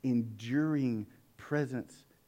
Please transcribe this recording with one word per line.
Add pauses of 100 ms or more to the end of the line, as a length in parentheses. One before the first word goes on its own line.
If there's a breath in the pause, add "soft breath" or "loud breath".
enduring (300 loud breath)
presence (240 soft breath)